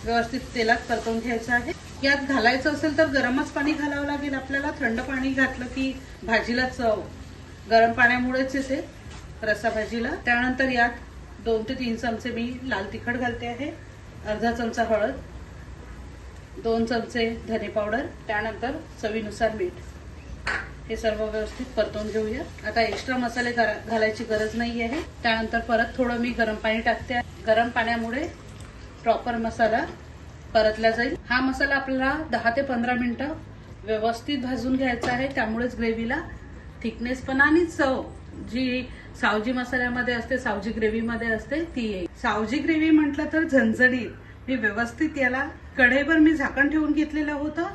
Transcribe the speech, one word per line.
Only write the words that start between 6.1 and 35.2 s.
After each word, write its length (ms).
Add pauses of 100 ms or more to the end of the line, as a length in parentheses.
भाजीला 460
चव 320 (720)
गरम 200
पाण्यामुळेच 640
येते, 340 (540)
रस्सा 260
भाजीला. 400 (160)
त्यानंतर 440
यात 200 (560)
दोन 240
ते 40
तीन 220
चमचे 360
मी 320
लाल 300
तिखट 200
घालते 340
आहे, 200 (600)
अर्धा 240
चमचा 320
हळद, 300 (1500)
दोन 220
चमचे 640
धने 200
पावडर, 380 (220)
त्यानंतर 440 (300)
चवीनुसार 540
मीठ. 160 (1160)
हे 80
सर्व 280
व्यवस्थित 400
परतवून 420
घेऊया. 600
आता 140
एक्स्ट्रा 360
मसाले 340
घरा-, 380
घालायची 340
गरज 300
नाही 280
आहे. 200 (220)
त्यानंतर 360
परत 260 (120)
थोडं 200
मी 120
गरम 260
पाणी 260
टाकते. 400 (260)
गरम 220
पाण्यामुळे 580 (760)
प्रॉपर 320
मसाला 500 (680)
परतला 380
जाईल. 240 (140)
हा 120
मसाला 340
आपल्याला 380 (180)
दहा 180
ते 120
पंधरा 320
मिनिटं 340 (560)
व्यवस्थित 540
भाजून 380
घ्यायचा 360
आहे, 160